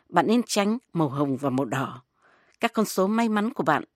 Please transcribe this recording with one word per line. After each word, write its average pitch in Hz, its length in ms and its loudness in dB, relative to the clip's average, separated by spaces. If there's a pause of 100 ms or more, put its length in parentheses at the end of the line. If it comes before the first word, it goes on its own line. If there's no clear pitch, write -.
Bạn 170 180 2
nên 226 200 2
tránh 214 320 0 (140)
màu 160 160 2
hồng 139 280 -2
và 135 140 -2
màu 127 140 0
đỏ. 123 380 -4 (580)
Các 233 120 -2
con 214 140 0
số 190 200 0
may 226 220 0
mắn 214 240 0
của - 100 -6
bạn 156 220 0 (120)